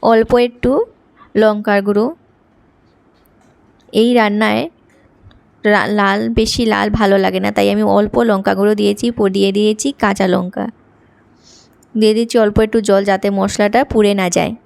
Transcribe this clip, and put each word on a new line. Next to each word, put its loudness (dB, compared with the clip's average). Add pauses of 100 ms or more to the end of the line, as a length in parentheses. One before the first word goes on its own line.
অল্প 2
একটু -2 (640)
লঙ্কার 0
গুঁড়ো। 0 (1900)
এই 2
রান্নায় 0 (1000)
রা-, 2
লাল, 0 (100)
বেশি -2
লাল 0
ভালো 2
লাগে 0
না, -2
তাই 0
আমি 0
অল্প 0
লঙ্কা 0
গুঁড়ো 0
দিয়েছি। -2
প-, -2
দিয়ে 0
দিয়েছি 0
কাঁচা -2
লঙ্কা। -4 (1300)
দিয়ে 2
দিচ্ছি -2
অল্প 2
একটু 0
জল, 2
যাতে -2
মশলাটা 0
পুড়ে 2
না -2
যায়। -2 (140)